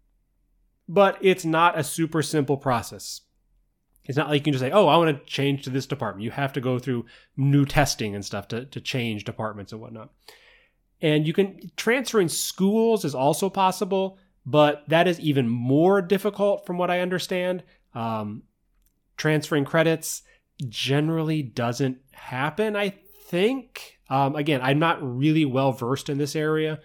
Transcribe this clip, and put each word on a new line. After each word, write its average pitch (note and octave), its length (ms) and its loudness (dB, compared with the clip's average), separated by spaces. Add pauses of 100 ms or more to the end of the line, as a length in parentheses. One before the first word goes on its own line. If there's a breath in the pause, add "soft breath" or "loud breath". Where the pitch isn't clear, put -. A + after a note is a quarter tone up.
(880)
but F#3+ 340 4
it's F#3 240 4
not E3 320 4
a D3+ 60 0
super D#3+ 400 -2
simple C#3+ 340 0
process. A2+ 640 -4 (840)
It's C3 120 -4
not D3+ 120 0
like D3 120 2
you - 20 -14
can D3+ 100 2
just B2+ 80 -2
say, B2+ 100 -2
"Oh, F#3+ 160 6
I D3+ 100 8
wanna D#3+ 280 4
change C#3 380 -2
to C3+ 60 -10
this B2+ 180 -4
department." G#2 360 -6
You A2+ 80 -6
have C#3 220 -4
to C#3 80 -4
go B2+ 180 -2
through A#2+ 260 -4 (300 loud breath)
new C#3+ 300 4
testing B2+ 500 0
and G2+ 80 -8
stuff G2+ 260 -8
to, A#2+ 160 -6
to B2 160 -14
change A2+ 420 -4
departments G#2 480 -10
and A2 100 -14
whatnot. A2+ 300 -18 (920 soft breath)
And D3+ 260 2
you E3 60 -2
can, G3 420 -2
transferring A3+ 540 0
schools A3 720 0
is D3 120 -4
also D#3 340 0
possible, F#3+ 680 -2 (280 soft breath)
but D3 420 4
that E3 200 4
is F3 120 0
even C#3 280 0
more C#3+ 540 4
difficult G3+ 640 -2
from F3 120 -6
what F3+ 140 -2
I F3+ 100 0
understand. F3+ 600 -4 (300 soft breath)
Um, A2 500 -6 (720)
transferring D3+ 480 0
credits D#3+ 560 0 (480 soft breath)
generally D#3 760 -2
doesn't B2 540 -4 (140)
happen, D#3 640 -4
I G3+ 200 -2 (300)
think. A#3 720 -2 (120)
Um, C#3 260 2
again, D3 260 0
I'm C#3 180 2
not E3 220 2
really D3 440 2
well C3+ 260 2
versed B2+ 380 -4
in C#3 80 -4
this C#3+ 180 -4
area. D#3 500 -2